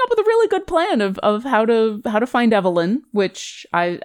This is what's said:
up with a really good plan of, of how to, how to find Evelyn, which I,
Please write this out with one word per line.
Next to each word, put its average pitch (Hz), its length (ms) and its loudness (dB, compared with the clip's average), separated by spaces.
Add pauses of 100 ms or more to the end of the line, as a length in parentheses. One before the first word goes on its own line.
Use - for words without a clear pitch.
up 480 60 0
with 453 100 0
a 415 80 2
really 453 220 4
good 392 180 -4
plan 339 320 0
of, 196 200 -2
of 208 260 0
how 226 200 0
to, 220 400 0
how 214 140 -2
to 247 80 0
find 240 260 2
Evelyn, 185 500 0 (100)
which - 580 -6
I, 175 340 -2